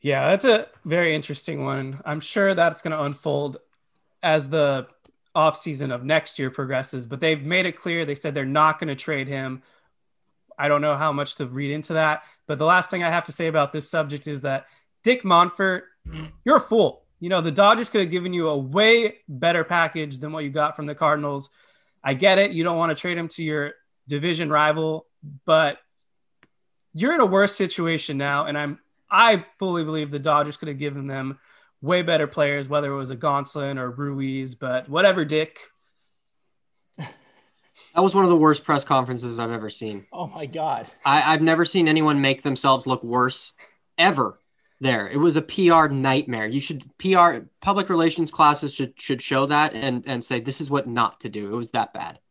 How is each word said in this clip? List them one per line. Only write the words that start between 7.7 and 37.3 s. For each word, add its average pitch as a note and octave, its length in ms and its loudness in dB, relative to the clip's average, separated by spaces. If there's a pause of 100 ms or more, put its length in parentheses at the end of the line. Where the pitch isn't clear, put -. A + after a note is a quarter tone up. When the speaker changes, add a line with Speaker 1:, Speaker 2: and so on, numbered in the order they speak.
Speaker 1:
clear. E3+ 280 -4
They C#3+ 120 -6
said C#3+ 180 -8
they're C#3 100 -4
not D3+ 360 2
gonna D3 160 -6
trade C3+ 320 -6
him. C3 340 -8 (960)
I C#3+ 80 0
don't D3 140 2
know D3 160 0
how D3+ 160 0
much C#3+ 240 -6
to C#3 100 -8
read C#3 240 -6
into D3+ 220 -6
that, D#3 300 0 (240)
but C#3+ 120 -4
the D3+ 60 0
last F3 260 4
thing F3 140 -4
I E3 60 0
have E3+ 140 0
to D#3+ 80 -10
say E3+ 140 -4
about D#3 260 0
this D3+ 160 -8
subject D3 380 -4
is D3 140 -8
that C3+ 260 -6 (380)
Dick B3 180 2
Monfort, F3+ 600 4 (600)
you're D4 120 6
a - 40 6
fool. - 440 0 (160)
You F3 80 -8
know, F#3 120 2
the D#3+ 120 -2
Dodgers G#3 360 6
could G#3+ 120 0
have F3 100 0
given F3+ 220 -4
you E3+ 160 -2
a D3 100 0
way G#3+ 600 2 (100)
better E3 340 0
package D#3+ 560 -2
than D3+ 140 -10
what D#3+ 120 -8
you C#3 60 -6
got D3+ 240 -2
from D3+ 120 -10
the D3 80 -8
Cardinals. D3 560 -2 (520)
I C3+ 120 -2
get F#3+ 240 4
it. G3 140 2
You E3 120 -2
don't E3+ 120 0
wanna E3 200 0
trade F3 220 -6
him E3+ 100 -8
to E3 160 -10
your D3+ 300 -4 (340)
division D#3 420 -2
rival, D#3 560 0 (380)
but D#3 340 2 (1160)
you're A#3 200 0
in A3+ 60 2
a A3 60 6
worse G3 280 4
situation E3 640 -4
now. C#3+ 300 -2
And D3 100 -6
I'm, D3 220 -6 (320)
I G#3 340 4 (140)
fully F3 260 -2
believe D3+ 260 -6
the D3 80 -6
Dodgers D3 380 0
could D#3+ 120 -10
have C#3+ 100 -8
given C#3 280 -6
them C3+ 320 -8 (420)
way F3 220 0
better D#3+ 240 2
players, C#3+ 420 -2
whether C#3+ 240 -2
it C#3 40 -4
was C3 140 -8
a C3 60 -10
Gonsolin C#3 600 -4
or B2+ 120 -6
Ruiz, C3+ 640 -6
but B2+ 340 -6
whatever, F3+ 360 4
Dick. D#3 360 -4 (1400)
Speaker 2:
That - 1080 -8